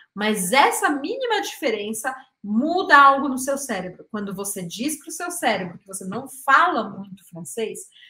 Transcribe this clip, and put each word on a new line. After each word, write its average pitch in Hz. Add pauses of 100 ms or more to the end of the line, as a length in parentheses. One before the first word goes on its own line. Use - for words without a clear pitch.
(140)
mas 196
essa 339
mínima 415
diferença 226 (280)
muda 311
algo 277
no 254
seu 277
cérebro. 180
Quando 202
você 196
diz 214
pro -
seu 349
cérebro 196
que -
você 190
não 220
fala 294
muito 196
francês, 190 (220)